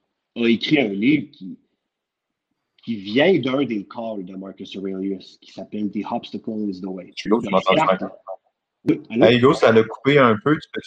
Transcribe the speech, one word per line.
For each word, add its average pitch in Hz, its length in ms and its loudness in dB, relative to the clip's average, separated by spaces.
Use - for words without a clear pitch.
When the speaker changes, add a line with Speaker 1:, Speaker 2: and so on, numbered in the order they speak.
Speaker 1:
a 117 100 0
écrit 117 340 2
un 113 80 0
livre 110 440 0
qui, 92 260 -16
qui 113 140 -8
vient 127 420 2
d'un 131 260 -2
des 107 220 -6
calls 110 380 -10
de 95 100 -16
Marcus 95 420 -14
Aurelius, 95 640 -8
qui - 120 -20
s'appelle 101 380 -8
The 101 200 -6
Obstacle 110 600 -8
is 90 100 -10
the 98 60 -10
Way. 92 300 -12
Speaker 2:
Je - 60 -12
suis 95 80 -4
l'autre, 113 140 2
je 101 60 -6
m'entends 95 240 4
Speaker 1:
L'obstacle, 95 320 2
Speaker 2:
pas. - 240 -16
Speaker 1:
Oui, - 160 0
allô ? 117 140 2
Speaker 2:
Hey, 120 140 6
Hugo, 135 160 6
ça 123 180 4
l'a 113 120 6
coupé 143 340 0
un 131 240 6
peu. 151 140 2
Tu - 160 -10
peux - 140 -10